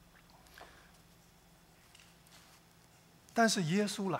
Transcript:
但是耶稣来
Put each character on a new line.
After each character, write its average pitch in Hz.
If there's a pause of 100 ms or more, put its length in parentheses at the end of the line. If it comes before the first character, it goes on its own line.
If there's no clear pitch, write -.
(3250)
但 226
是 202
耶 196
稣 196
来 147